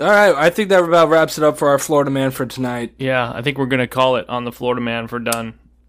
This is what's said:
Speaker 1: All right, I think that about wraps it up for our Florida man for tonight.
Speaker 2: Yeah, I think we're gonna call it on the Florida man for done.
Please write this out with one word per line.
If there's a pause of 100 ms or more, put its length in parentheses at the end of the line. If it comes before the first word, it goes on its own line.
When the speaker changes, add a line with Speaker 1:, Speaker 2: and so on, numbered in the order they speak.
Speaker 1:
All
right,
I
think
that
about
wraps
it
up
for
our
Florida
man
for
tonight.
Speaker 2:
Yeah,
I
think
we're
gonna
call
it
on
the
Florida
man
for
done. (300)